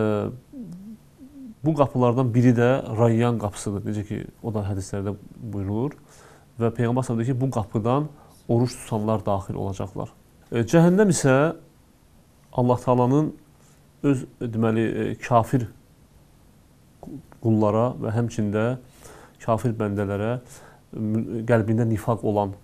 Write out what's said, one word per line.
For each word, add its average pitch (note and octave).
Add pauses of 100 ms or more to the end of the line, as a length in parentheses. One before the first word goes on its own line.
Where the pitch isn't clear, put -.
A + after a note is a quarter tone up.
(1700)
bu D#3+
qapılardan B2+
biri B2
də A#2+ (320)
Rayyan A#2
qapısıdır, G2+
necə G#2
ki, G#2 (240)
o A#2
da G#2+
hədislərdə G2 (180)
buyurulur. G#2 (640)
Və A2+
Peyğəmbər B2
sallallahu -
əleyhi -
və A#2+
səlləm A2+
deyir C3
ki, B2
bu C3
qapıdan A#2+ (420)
oruç B2
tutanlar G#2+
daxil G2
olacaqlar. G2 (400)
E, A#2
cəhənnəm F3
isə C3 (1200)
Allah B2
Taalanın C3 (720)
öz, C#3 (160)
deməli, A2+
e, G#2+ (100)
kafir A#2 (1800)
qullara A2 (100)
və A2
həmçində A2 (760)
kafir A#2
bəndələrə, G#2 (560)
mü-, A2
qəlbində A2+
nifaq A2
olan, G#2 (100)